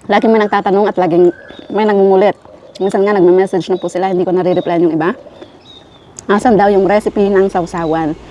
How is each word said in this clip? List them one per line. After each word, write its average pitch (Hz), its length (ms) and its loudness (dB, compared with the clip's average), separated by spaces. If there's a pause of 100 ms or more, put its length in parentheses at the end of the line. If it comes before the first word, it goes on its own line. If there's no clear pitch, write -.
(100)
laging 208 220 2
may 214 100 2
nagtatanong 202 480 0
at 202 80 -6
laging 175 320 2 (400)
may 214 160 -2
nangungulit. 196 480 2 (460)
Minsan 196 240 -2
nga 208 80 0
nagme-message 185 560 2
na 185 80 -2
po 175 160 -8
sila, 185 160 -4
hindi 185 160 -2
ko 180 80 -2
nare-reply 175 500 -2
yung 165 140 0
iba. 165 160 -2 (1120)
Asan 208 300 0
daw 202 160 2
yung 190 160 2
recipe 208 400 0
ng 196 240 0
sausawan? 165 640 -4 (140)